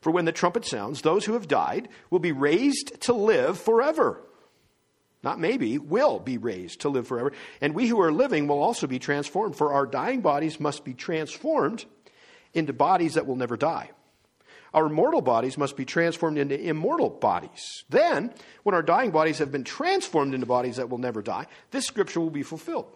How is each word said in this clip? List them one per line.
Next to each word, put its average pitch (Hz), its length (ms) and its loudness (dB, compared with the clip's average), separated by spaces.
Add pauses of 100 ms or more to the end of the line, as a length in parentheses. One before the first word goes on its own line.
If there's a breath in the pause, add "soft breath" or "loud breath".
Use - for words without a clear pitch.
For 160 100 -2
when 175 140 2
the 160 80 2
trumpet 175 320 0
sounds, 120 380 -6
those 185 220 2
who 214 100 -2
have 220 120 -4
died 127 420 0 (220 loud breath)
will 180 80 2
be 170 140 0
raised 165 680 2
to - 100 2
live 165 480 4
forever." 233 600 4 (1000 soft breath)
Not 151 160 -2
maybe, 160 400 -2
will 156 400 0
be 120 180 -6
raised 95 440 -8
to 151 80 -2
live 131 180 -2
forever. 127 260 -4 (280 loud breath)
"And 151 160 -2
we 240 100 0
who 226 140 2
are 165 100 6
living 160 380 2
will 143 120 2
also 175 280 -2
be 127 100 -4
transformed, 147 560 -2
for 147 180 0
our 139 140 2
dying 156 340 -2
bodies 151 380 0
must 151 260 -4
be 131 100 -10
transformed 180 920 -2 (680 soft breath)
into 156 200 -2
bodies 160 420 2
that 151 100 2
will 127 120 -4
never 123 200 -2
die. 147 360 -2 (840 loud breath)
Our 156 140 6
mortal 226 320 4
bodies 127 360 2
must 143 200 -2
be 135 80 -6
transformed 160 540 0
into 143 220 0
immortal 175 480 0
bodies. - 800 -2
Then, 233 460 2 (300 loud breath)
when 202 100 2
our 170 80 4
dying 196 300 2
bodies 156 260 2
have 139 140 -2
been 139 100 -4
transformed 220 720 0
into 127 120 -4
bodies 123 320 0
that 120 120 -4
will 123 80 -4
never 120 240 -4
die, 104 240 -6 (240 loud breath)
this 277 160 -4
scripture - 320 -2
will 165 120 0
be 143 120 -6
fulfilled. 160 540 -8